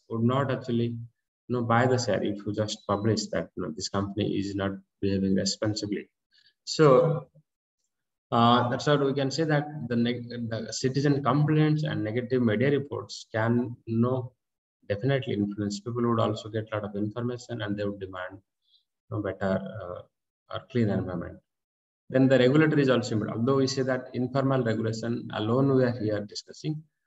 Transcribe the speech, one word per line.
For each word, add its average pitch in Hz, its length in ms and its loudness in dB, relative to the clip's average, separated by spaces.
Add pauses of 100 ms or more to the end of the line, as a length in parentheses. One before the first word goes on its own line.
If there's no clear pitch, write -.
would 113 140 -2
not 127 280 2
actually, 120 360 -2
you - 640 -14
know, 120 140 -2
buy 117 220 4
the 127 120 4
share 98 240 0
if 101 240 -4
you 107 80 -4
just 104 320 -4
publish 101 420 0
that, 87 280 -4
you 92 80 -6
know, 90 100 -6
this 92 140 -10
company 98 500 -2
is 98 180 -4
not 98 160 -2 (300)
behaving 98 340 2
responsibly. 101 720 -2 (560)
So, 143 600 4 (1040)
uh, 120 380 4
that's - 180 -4
how 147 100 4
we 135 160 0
can 135 160 -2
say 160 140 -2
that 151 220 0 (220)
the 120 80 -2
neg-, 120 320 0 (220)
the 110 240 -8
citizen 139 500 0
complaints 151 600 4
and 107 200 -4
negative 120 380 -2
media 117 300 2
reports - 600 -4
can, 120 420 0 (100)
you 113 140 -2
know, 123 340 0 (560)
definitely 123 460 0
influence. 101 440 -2
People 120 300 -2
would 113 100 2
also 110 300 -2
get 110 220 -6
a 107 40 -6
lot 104 100 -4
of 101 100 -8
information 120 640 -6
and 101 160 -4
they 104 80 -4
would 98 140 -6
demand, 92 400 -12 (720)
you 110 60 -6
know, 104 40 -4
better, 95 400 -2 (200)
uh, 90 200 -12 (540)
or 101 60 -8 (100)
clean 113 180 2
environment. 90 480 -4 (720)
Then 131 180 6
the 131 120 6
regulator 151 400 6
is 131 100 4
also 117 240 2
important. 107 260 -2
Although 135 180 2
we 135 100 4
say 131 160 -2
that 127 300 -2
informal 131 500 0
regulation 113 720 -2
alone 127 400 2
we 131 80 4
are 117 140 0
here 104 240 -2
discussing, 151 600 -10 (260)